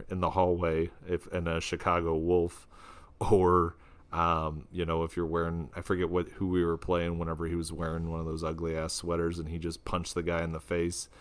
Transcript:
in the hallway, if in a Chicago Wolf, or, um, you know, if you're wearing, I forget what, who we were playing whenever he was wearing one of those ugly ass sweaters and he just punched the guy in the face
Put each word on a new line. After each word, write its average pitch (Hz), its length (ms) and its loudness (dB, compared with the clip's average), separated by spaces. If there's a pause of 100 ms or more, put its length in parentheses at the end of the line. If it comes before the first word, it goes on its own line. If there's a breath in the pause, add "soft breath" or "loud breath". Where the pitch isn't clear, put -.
(100)
in 92 100 -4
the 87 100 2
hallway, 87 600 2 (180)
if 87 200 -2
in 85 180 -4
a 82 140 0
Chicago 85 560 0
Wolf, 87 500 2 (540 loud breath)
or, 90 560 4 (360 soft breath)
um, 80 600 0
you 87 140 -2
know, 82 180 2
if - 120 -6
you're 85 100 0
wearing, 82 500 0
I 87 60 -6
forget 90 260 2
what, 87 220 0
who 95 180 -2
we 90 160 4
were 82 140 2
playing 85 400 0
whenever 82 280 -2
he 82 80 -2
was 82 180 -2
wearing 82 380 -4
one 82 100 -4
of 80 60 -4
those 80 160 -4
ugly 82 340 -2
ass 80 180 -2
sweaters 85 440 0
and 80 100 -6
he 85 100 -6
just 82 260 -6
punched 87 300 -4
the 87 80 -2
guy 85 200 0
in 82 100 -4
the 78 80 -6
face 85 480 -2 (120)